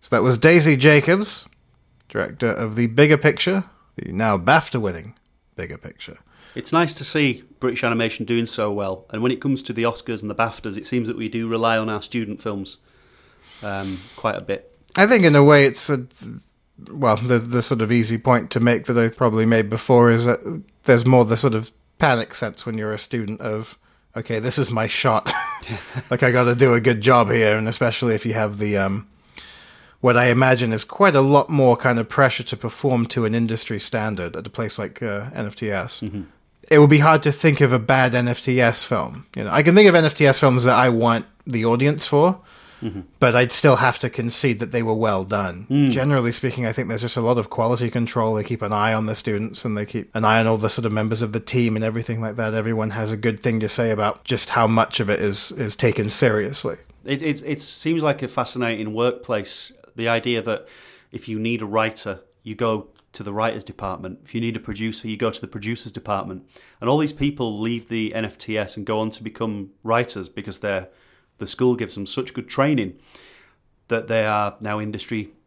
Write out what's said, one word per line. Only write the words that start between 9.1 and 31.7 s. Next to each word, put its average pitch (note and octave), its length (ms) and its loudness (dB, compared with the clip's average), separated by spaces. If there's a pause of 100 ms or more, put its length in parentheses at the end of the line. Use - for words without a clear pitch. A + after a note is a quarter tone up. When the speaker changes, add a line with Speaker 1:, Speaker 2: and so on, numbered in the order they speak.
Speaker 2:
And A2 120 -6
when A#2+ 80 2
it B2+ 100 -4
comes C3+ 240 -2
to B2 80 -10
the A#2 120 -4
Oscars A2+ 360 -4
and G#2 100 -8
the G2+ 40 -8
baftas, A2 420 -4
it A2 100 -12
seems A#2+ 200 -2
that A#2+ 100 -6
we A2 120 -8
do A2+ 180 -6
rely A2+ 300 0
on A2 120 -2
our G#2 140 -6
student G#2+ 400 -6
films, G2+ 360 -8 (840)
um, G2 380 -8 (160)
quite G#2 200 -4
a F#2 40 -10
bit. - 320 -10 (260)
Speaker 1:
I G3 80 6
think A3 180 4
in D3 120 6
a C#3+ 80 8
way C#3+ 220 8
it's - 240 -2
a, B2+ 160 -2 (840)
well, A#2+ 260 2
the, B2 220 2
the A#2+ 220 -2
sort A#2 220 -2
of A2 100 0
easy A#2 240 2
point A#2+ 360 2
to A2+ 80 0
make A#2 260 2
that A#2+ 100 0
I've A2+ 200 2
probably A2 280 2
made A2+ 240 2
before A#2+ 420 4
is A#2 140 4
that A#2+ 380 -2 (220)
there's A#2 200 6
more B2 220 6
the A2+ 100 0
sort C3+ 180 2
of A2 160 -4 (280)
panic B2 360 0
sense - 300 -8
when A2 140 -8
you're G#2+ 160 -6
a G#2 40 -8
student A2 440 -8
of, A2 340 -8 (400)
"Okay, A2+ 220 -6
this A#2+ 200 -2
is A#2+ 120 0
my A2+ 160 -2
shot." - 520 0
<laughs> - 40 -6 (680)
Like, B2 120 0
I B2+ 80 4
gotta A#2+ 240 2
do B2 200 6
a A#2+ 60 4
good A#2 200 2
job A#2 280 6
here, A2 300 4
and A2 100 -2
especially A2+ 460 0
if G#2 100 -4
you A2 100 -2
have G#2 240 -2
the, G#2 180 -2
um, G2 320 -2 (920)
what B2 160 4
I B2 100 4
imagine B2 460 4
is A2 120 -4
quite F#3+ 320 2
a C3+ 40 6
lot C#3 300 2
more C3 260 4